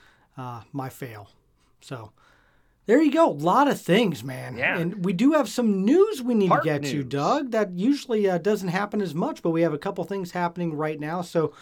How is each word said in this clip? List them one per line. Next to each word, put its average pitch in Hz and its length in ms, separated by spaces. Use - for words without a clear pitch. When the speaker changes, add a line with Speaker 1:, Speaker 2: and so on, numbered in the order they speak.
Speaker 1:
uh, 123 240
my 135 160
fail. 113 420
So 113 300
there 254 160
you 302 100
go. 320 180
A 170 40
lot 185 340
of 233 140
things, 170 420
man. 127 320
Speaker 2:
Yeah. 147 220
Speaker 1:
And 175 260
we 190 100
do 240 200
have 302 160
some 208 340
news 330 380
we 240 140
need 196 140
Speaker 2:
Park 165 140
Speaker 1:
to 156 60
get 147 140
to, 139 140
Speaker 2:
news. 139 80
Speaker 1:
Doug. 190 460
That 208 200
usually, 214 580
uh, 180 80
doesn't 190 300
happen 202 340
as 165 140
much, 240 260
but 175 80
we 165 140
have 156 100
a 147 60
couple 190 240
things 190 280
happening 175 440
right 156 240
now. 160 220
So 160 400